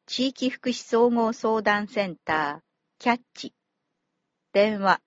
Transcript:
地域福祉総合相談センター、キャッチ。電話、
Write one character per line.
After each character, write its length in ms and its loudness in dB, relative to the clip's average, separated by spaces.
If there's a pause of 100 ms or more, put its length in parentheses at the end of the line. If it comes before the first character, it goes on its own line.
地 220 -4
域 220 -2
福 200 -8
祉 140 -6
総 260 2
合 240 0
相 280 -2
談 260 0
セ 200 -4
ン 160 -10
タ 380 -2
ー、 400 -20
キ 80 -2
ャ 80 2
ッ 40 -12 (120)
チ。 200 -14 (960)
電 300 2
話、 260 2